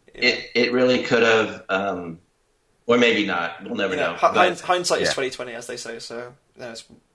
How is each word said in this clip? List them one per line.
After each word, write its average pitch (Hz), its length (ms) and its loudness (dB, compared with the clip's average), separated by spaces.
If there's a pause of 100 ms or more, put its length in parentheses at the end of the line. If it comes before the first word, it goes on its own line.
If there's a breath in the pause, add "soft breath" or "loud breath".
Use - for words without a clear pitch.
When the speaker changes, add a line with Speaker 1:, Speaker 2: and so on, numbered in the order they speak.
(160)
Speaker 1:
you - 60 -16
know. 123 80 2
Speaker 2:
It, - 260 -4
it 120 180 2
really 127 300 4
could 120 180 2
have, 110 480 4
um, 95 500 -4 (680)
or 120 100 6
maybe 113 280 4
not. 87 380 -4
We'll 98 120 -8
never 98 180 -2
Speaker 1:
You 90 60 -2
know, 85 140 0
Speaker 2:
know. - 40 -10
Speaker 1:
hi-, 170 160 4
Speaker 2:
But 220 40 0
Speaker 1:
hind-, 180 220 2
hindsight 180 440 0
is 165 60 2
Speaker 3:
Yeah. - 40 0
Speaker 1:
twenty 131 160 -2
twenty, 127 240 -10
as 120 140 -12
they 120 100 -8
say. 117 220 -12
So, 120 340 -12 (220)
no, 127 160 -14
it's - 140 -16 (300)